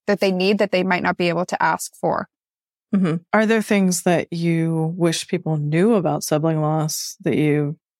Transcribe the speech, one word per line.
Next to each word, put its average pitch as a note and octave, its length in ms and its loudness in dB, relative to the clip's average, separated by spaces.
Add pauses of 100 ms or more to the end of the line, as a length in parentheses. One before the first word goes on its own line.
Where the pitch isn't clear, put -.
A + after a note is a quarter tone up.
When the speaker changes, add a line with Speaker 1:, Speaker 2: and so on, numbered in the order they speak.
Speaker 1:
that G3+ 140 0
they G3 120 2
need F#3+ 280 2
that G#3 120 0
they F#3 120 2
might F#3+ 180 0
not F3+ 160 -2
be F3 120 0
able E3+ 180 -2
to - 160 -4
ask E3 320 -2
for. - 340 -4 (640)
Speaker 2:
Mm-hmm. F3+ 200 0 (180)
Are A3 140 4
there A3 160 2
things F#3+ 400 0
that E3+ 280 0
you E3 640 0
wish E3 320 -2
people E3 300 -2
knew E3 380 2
about D3+ 280 0
sibling D#3 380 0
loss D#3 600 -4
that D3 140 0
you D3 420 0 (220)